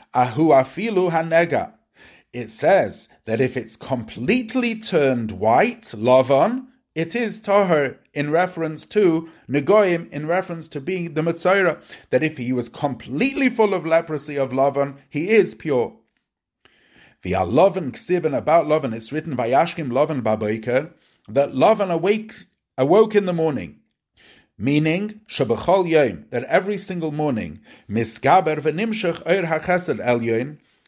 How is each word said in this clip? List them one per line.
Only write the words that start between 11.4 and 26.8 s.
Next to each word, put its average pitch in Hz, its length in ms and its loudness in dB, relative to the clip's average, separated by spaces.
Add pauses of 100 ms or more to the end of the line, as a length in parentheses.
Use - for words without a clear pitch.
that 131 140 2
if 151 140 -4
he 123 140 -4
was 123 160 -2
completely 190 800 -2
full 214 240 2
of 160 140 -4
leprosy 160 500 -2
of 135 140 -2
Lavan, 139 460 0 (120)
he 160 200 -4
is 214 260 4
pure. 123 400 -2 (1300)
Via 92 180 -2
Lavan 143 520 2
Ksiv, 170 320 -4
and 147 100 -2
about 151 320 2
Lavan 139 280 0
it's 117 180 -12
written, 156 240 -6
"Vayashkim 135 540 0
Lavan 143 320 0
Baboiker," 110 720 -2 (360)
that 127 240 0
Lavan 185 380 2
awake, 202 440 -2 (420)
awoke 208 380 4
in 202 120 2
the 180 60 0
morning, 139 460 -2 (800)
meaning, 156 720 0
Shebechol 170 600 0
Yom, 135 420 2
that 123 140 -4
every 190 340 -2
single 170 340 -6